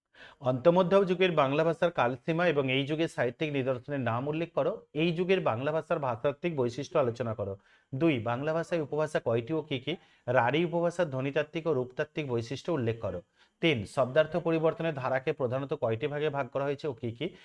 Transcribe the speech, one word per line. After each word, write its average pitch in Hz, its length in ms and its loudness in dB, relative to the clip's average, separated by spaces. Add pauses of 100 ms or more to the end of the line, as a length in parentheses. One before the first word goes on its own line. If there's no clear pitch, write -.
(400)
অন্তমধ্য 170 640 4
যুগের 180 280 2
বাংলা 147 320 4
ভাষার 165 260 0
কালসীমা 160 560 0
এবং 143 260 2
এই 135 140 0
যুগের 156 220 0
সাহিত্যিক 147 440 -2
নিদর্শনের 135 480 -2
নাম 120 280 -2
উল্লেখ 165 240 -4
করো। 160 420 -2
এই 165 180 2
যুগের 185 280 2
বাংলা 147 320 0
ভাষার 160 260 0
ভাষাতাত্ত্বিক 143 580 -2
বৈশিষ্ট্য 127 420 -2
আলোচনা 117 360 0
করো। 98 220 -6 (380)
দুই, 143 240 2
বাংলা 120 340 -2
ভাষায় 165 280 -2
উপভাষা 151 400 -2
কয়টি 120 320 0
ও 156 100 -2
কী 143 160 -4
কী? 147 180 -6 (300)
রাঢ়ী 127 380 4
উপভাষার 170 460 0
ধ্বনিতাত্ত্বিক 143 560 -2
ও 165 60 2
রূপতাত্ত্বিক 139 560 -2
বৈশিষ্ট্য 120 420 -4
উল্লেখ 117 300 0
করো। 90 220 -6 (400)
তিন, 160 240 4
শব্দার্থ 139 500 2
পরিবর্তনের 165 580 0
ধারাকে 135 380 -2
প্রধানত 135 420 -2
কয়টি 120 320 -2
ভাগে 147 240 -2
ভাগ 135 180 -2
করা 139 160 -4
হয়েছে 139 240 -4
ও 139 40 -4
কি 117 200 -6
কি? 143 140 -6 (180)